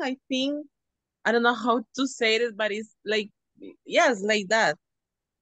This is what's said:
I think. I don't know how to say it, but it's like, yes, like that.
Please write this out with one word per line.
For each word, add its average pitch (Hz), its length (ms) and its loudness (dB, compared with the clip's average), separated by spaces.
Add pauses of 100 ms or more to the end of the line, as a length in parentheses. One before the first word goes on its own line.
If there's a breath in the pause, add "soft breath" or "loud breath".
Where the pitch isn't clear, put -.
I 262 140 -4 (120)
think. 285 380 -4 (580)
I 214 80 2
don't 233 120 2
know 240 100 4
how 226 300 0 (120)
to 269 120 0
say 220 280 0
it, 226 200 -2
but 214 160 -2
it's 220 220 -8 (120)
like, 214 240 -2 (560)
yes, 247 360 2
like 208 280 0
that. 214 280 2 (640)